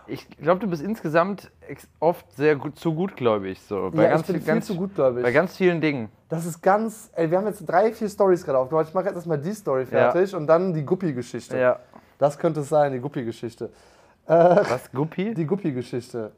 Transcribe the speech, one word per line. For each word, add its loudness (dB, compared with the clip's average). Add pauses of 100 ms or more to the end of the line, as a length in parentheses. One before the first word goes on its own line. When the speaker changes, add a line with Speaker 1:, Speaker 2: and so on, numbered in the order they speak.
Speaker 1:
Ich -12 (140)
glaub, 2
du -4
bist -4
insgesamt -2 (160)
ex-, -16 (120)
oft 0
sehr 4
gut, -10
zu -2
gutgläubig. -2
So. -6
Bei 2
Speaker 2:
Ja, 6
Speaker 1:
ganz 2
Speaker 2:
ich -10
bin -2
Speaker 1:
viel, -8
Speaker 2:
viel 0
Speaker 1:
ganz, -2
Speaker 2:
zu -6
gutgläubig. 0
Speaker 1:
bei 2
ganz 2
vielen 2
Dingen. -2 (180)
Speaker 2:
Das -6
ist -10
ganz, 0
ey, 0
wir 2
haben -2
jetzt -6
drei, 4
vier -6
Storys 2
gerade 0
aufgemacht. 0
Ich -12
mache -2
jetzt -4
erstmal -4
die -6
Story -2
Speaker 1:
Ja. 4
Speaker 2:
fertig 0
und -6
dann 4
die -4
Guppi-Geschichte. -4
Speaker 1:
Ja. 2 (380)
Speaker 2:
Das 0
könnte -2
es -6
sein, 4
die -6
Guppi-Geschichte. -8 (580)
Äh, 2 (340)
Speaker 1:
Was, -4
Guppi? -4
Speaker 2:
die -4
Guppi-Geschichte. -6